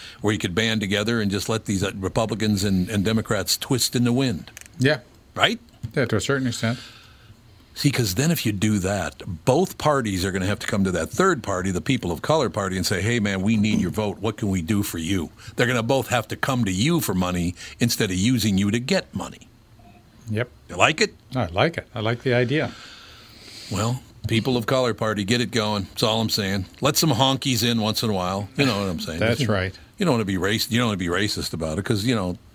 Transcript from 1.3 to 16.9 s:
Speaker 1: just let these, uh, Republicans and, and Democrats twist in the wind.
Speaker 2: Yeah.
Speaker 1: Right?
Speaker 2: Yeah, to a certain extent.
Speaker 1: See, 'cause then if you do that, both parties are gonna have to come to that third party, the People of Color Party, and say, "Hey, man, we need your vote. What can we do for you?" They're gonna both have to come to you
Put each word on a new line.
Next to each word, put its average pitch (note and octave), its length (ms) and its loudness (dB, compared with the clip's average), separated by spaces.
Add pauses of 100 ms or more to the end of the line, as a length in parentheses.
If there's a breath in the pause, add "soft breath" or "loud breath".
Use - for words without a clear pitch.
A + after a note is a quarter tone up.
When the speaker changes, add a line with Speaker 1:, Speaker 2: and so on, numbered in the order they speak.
Speaker 1:
just G2 180 -2
let A2 180 -2
these, G2 180 0
uh, F#2+ 120 -2
Republicans G#2 680 0
and, F#2+ 240 2
and G#2 160 0
Democrats G#2+ 520 0
twist - 380 -2
in B2 100 2
the A#2+ 80 2
wind. B2 380 -2 (300)
Speaker 2:
Yeah. C#3+ 180 2 (380)
Speaker 1:
Right? D3 240 4 (340)
Speaker 2:
Yeah, C3+ 120 2
to - 100 0
a G2 40 0
certain C3 280 0
extent. A#2 300 -2 (960 loud breath)
Speaker 1:
See, C#3+ 140 2
'cause A2+ 240 0
then C#3+ 160 2
if D#3+ 160 0
you G#2+ 60 2
do G#2 260 2
that, F#2 420 -2 (240)
both E3 340 4
parties A2+ 460 2
are G2 60 0
gonna F#2 160 -2
have G2+ 140 -2
to - 80 -10
come G2+ 160 2
to F#2+ 80 2
that E2 180 -2
third F3+ 320 2
party, F#2 300 -2
the F2 80 -2
People F#2+ 320 -2
of D#2 100 -6
Color D3 260 2
Party, F#2+ 280 -2
and F#2 100 -2
say, F#2 160 0
"Hey, A#2 160 0
man, G2+ 240 0
we A2 140 2
need G#2+ 240 2
your F2+ 100 0
vote. G#2 300 -4
What G#2+ 160 -2
can G#2+ 120 -4
we F#2 140 0
do G2+ 220 0
for - 140 -6
you?" E2 320 -2 (260 loud breath)
They're B2+ 100 2
gonna A#2+ 160 0
both B2+ 240 0
have A#2+ 220 -2
to - 80 -8
come B2+ 300 0
to G2 40 0
you C#3 300 2